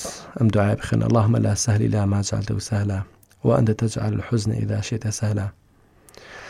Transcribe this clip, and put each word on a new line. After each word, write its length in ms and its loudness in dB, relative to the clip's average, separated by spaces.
ئەم 160 4
دوعای 220 4
بخێنە: 320 0
«اللهم 280 4
لا 200 2
سهل 260 2
إلا 240 2
ما 160 2
جعلته 380 -2
سهلا، 400 -2
وأنت 280 4
تجعل 420 -2
الحزن 380 -2
إذا 300 -2
شئت 280 -6
سهلا.» 380 -2